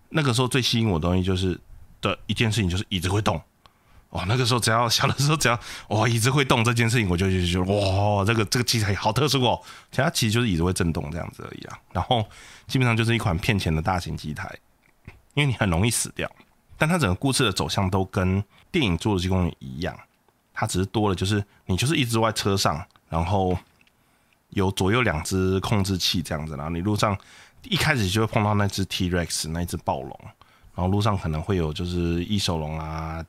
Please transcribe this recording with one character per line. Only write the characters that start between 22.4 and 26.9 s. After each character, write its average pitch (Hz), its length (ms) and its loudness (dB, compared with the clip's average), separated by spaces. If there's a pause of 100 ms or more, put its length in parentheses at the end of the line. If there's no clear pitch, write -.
上， 82 260 0 (240)
然 82 160 0
后 92 340 0 (920)
有 95 220 0
左 92 200 2
右 123 120 2
两 80 200 0
只 95 380 2
控 104 200 0
制 95 160 0
器 87 240 0
这 80 140 -4
样 76 100 -6
子， 76 120 -10
然 73 80 -8
后 80 40 -4
你 85 120 -4
路 104 160 0